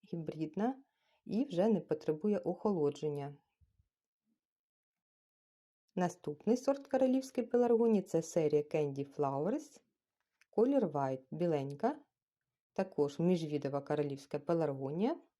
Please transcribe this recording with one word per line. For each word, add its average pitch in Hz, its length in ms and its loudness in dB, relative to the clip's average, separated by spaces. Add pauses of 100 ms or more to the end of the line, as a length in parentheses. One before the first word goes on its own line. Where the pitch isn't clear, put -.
(120)
гібридна 165 680 -4 (420)
і 226 200 -2
вже 190 240 2
не 196 120 4
потребує 160 580 -2
охолодження. 147 960 -2 (2500)
Наступний 180 640 -2
сорт 277 300 -2
королівської 262 600 0
пеларгонії — 233 640 4
це 165 140 0
серія 151 400 2
Candy 143 540 -2
Flowers, 147 640 -2 (720)
колір 247 360 4
White, 135 440 -2
біленька. 156 680 0 (760)
Також 147 460 -2
міжвідова 151 600 0
королівська 143 580 -4
пеларгонія. 143 800 -2 (240)